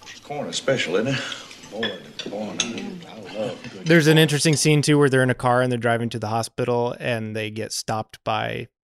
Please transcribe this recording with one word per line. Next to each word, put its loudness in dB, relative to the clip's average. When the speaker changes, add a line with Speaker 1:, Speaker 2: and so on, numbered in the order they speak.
Speaker 1:
Corn -8
is -10
special, 0
isn't 2
it? -4
Speaker 2:
There's 6
an 8
interesting 4
scene, 4
too, 4
where 6
they're 4
in 2
a 2
car 2
and 0
they're -2
driving 0
to -6
the -4
hospital -2
and -4
they -4
get -8
stopped -6
by, -4